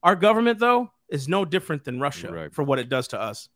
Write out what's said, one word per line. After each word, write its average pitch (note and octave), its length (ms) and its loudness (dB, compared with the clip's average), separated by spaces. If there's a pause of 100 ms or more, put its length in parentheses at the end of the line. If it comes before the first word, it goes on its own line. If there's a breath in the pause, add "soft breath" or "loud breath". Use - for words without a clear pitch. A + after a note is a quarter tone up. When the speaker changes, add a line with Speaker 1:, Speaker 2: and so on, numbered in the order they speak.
Speaker 1:
Our F3+ 140 6
government, A3 440 4
though, B3 300 2 (200)
is C#3 180 -6
no F#3+ 180 2
different D#3+ 380 -4
than B2 160 -8
Russia C3+ 320 -6
Speaker 2:
Right. D#2+ 220 -10
Speaker 1:
for D3+ 100 -4
what C#3 160 2
it A#2+ 100 -6
does B2+ 200 -2
to G2+ 120 -8
us. G#2+ 340 -10